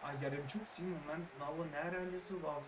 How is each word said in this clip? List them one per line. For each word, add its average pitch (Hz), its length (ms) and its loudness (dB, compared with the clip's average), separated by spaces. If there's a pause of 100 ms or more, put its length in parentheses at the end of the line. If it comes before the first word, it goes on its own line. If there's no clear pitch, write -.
а 139 220 0
Яремчук 143 440 0
свій - 160 -4
момент 165 420 0
знову 156 380 0
не 156 260 2
реалізував 180 800 0